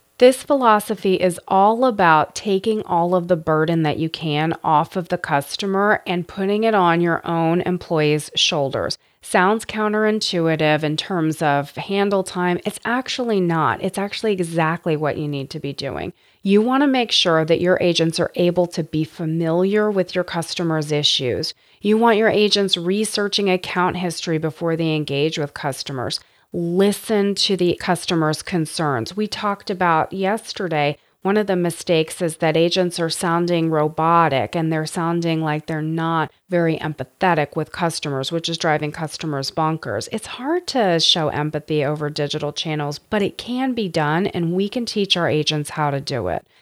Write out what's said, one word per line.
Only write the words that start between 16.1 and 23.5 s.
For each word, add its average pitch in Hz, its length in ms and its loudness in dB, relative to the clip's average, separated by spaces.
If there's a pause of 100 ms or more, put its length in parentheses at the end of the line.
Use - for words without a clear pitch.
You 202 200 4
want 254 200 2
to 294 40 4
make 262 260 2
sure 160 320 2
that 165 160 2
your 180 200 4
agents 165 380 2
are 170 180 0
able 175 320 2
to 175 140 -6
be 156 220 -2
familiar 170 840 0
with 190 240 -2
your 180 100 0
customers' 160 680 -2
issues. 139 600 0 (280)
You 208 180 2
want 226 180 6
your 220 140 4
agents 202 460 2
researching 202 760 0